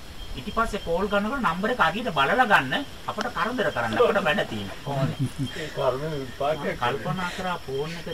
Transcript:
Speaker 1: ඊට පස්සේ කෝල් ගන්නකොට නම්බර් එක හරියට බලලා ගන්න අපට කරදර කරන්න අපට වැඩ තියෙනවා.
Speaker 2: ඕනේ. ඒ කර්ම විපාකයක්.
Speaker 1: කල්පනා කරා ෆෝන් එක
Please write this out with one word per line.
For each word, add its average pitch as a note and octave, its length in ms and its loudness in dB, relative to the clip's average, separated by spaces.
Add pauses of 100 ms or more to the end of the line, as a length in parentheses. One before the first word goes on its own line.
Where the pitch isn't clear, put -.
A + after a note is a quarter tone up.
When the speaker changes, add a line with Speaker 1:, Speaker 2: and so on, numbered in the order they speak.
(320)
Speaker 1:
ඊට C3 180 -6
පස්සේ G#3+ 320 0
කෝල් E3+ 260 0
ගන්නකොට G#3 340 2
නම්බර් F#3+ 300 2
එක B3 100 0
හරියට G3+ 300 2
බලලා F#3+ 340 4
ගන්න D#3 280 4 (300)
අපට - 280 -4
කරදර G3+ 380 0
කරන්න - 260 0
අපට G#3 240 6
වැඩ - 240 2
තියෙනවා. G2+ 400 -6
Speaker 2:
ඕනේ. C#3 340 0 (360)
ඒ D#3 160 -6
කර්ම C3+ 400 0
විපාකයක්. D3 680 -2
Speaker 1:
කල්පනා F3+ 520 -2
කරා F#3 280 -4
ෆෝන් G3+ 340 -4
එක E3+ 220 -8